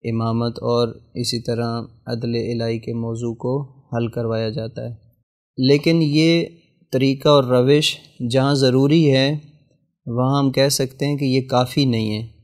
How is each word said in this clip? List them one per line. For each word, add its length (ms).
امامت 600
اور 240
اسی 280
طرح 400
عدل 300
الہی 440
کے 140
موضوع 420
کو 200
حل 200
کروایا 420
جاتا 360
ہے۔ 80
لیکن 440
یہ 440
طریقہ 360
اور 140
روش 500
جہاں 240
ضروری 560
ہے 160
وہاں 320
ہم 120
کہہ 180
سکتے 360
ہیں 120
کہ 80
یہ 240
کافی 380
نہیں 260
ہے۔ 140